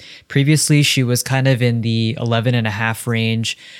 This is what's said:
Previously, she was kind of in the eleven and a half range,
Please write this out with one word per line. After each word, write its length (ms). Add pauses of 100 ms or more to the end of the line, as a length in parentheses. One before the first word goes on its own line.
(300)
Previously, 520
she 220
was 200
kind 240
of 140
in 200
the 360
eleven 380
and 120
a 40
half 340
range, 520 (220)